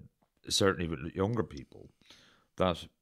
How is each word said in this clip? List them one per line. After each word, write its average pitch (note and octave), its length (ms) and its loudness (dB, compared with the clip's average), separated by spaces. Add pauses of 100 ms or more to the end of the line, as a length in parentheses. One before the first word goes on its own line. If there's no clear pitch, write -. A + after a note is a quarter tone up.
(480)
certainly F2+ 400 4
with D#2+ 260 -6
younger G2 300 0
people, - 440 -14 (680)
that, F2+ 300 0 (160)